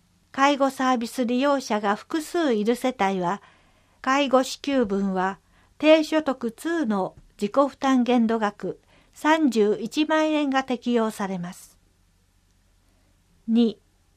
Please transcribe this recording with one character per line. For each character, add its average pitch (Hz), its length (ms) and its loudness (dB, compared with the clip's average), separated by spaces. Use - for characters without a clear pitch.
介 277 260 2
護 269 140 0
サ 262 220 0
ー 254 40 0
ビ 226 100 -4
ス 254 180 -4
利 247 140 0
用 277 200 2
者 226 200 -4
が 208 160 0
複 - 280 -6
数 311 320 0
い 208 80 0
る 233 120 0
世 254 240 -4
帯 196 220 0
は、 180 220 -4
介 277 260 0
護 254 140 4
支 - 180 -6
給 269 260 0
分 196 280 -2
は 185 240 -2
低 311 260 6
所 311 200 -2
得 254 280 -4
ツ - 180 -8
ー 330 180 -2
の 196 280 -4
自 208 140 -4
己 277 160 4
負 - 80 -18
担 269 260 2
限 240 220 2
度 226 140 0
額 202 400 -6
三 311 380 2
十 208 280 2
一 233 260 -2
万 311 260 0
円 294 180 0
が 262 140 0
適 247 300 -4
用 220 180 0
さ 202 160 -6
れ 185 100 -8
ま 175 160 -10
す。 - 240 -20
二、 226 320 2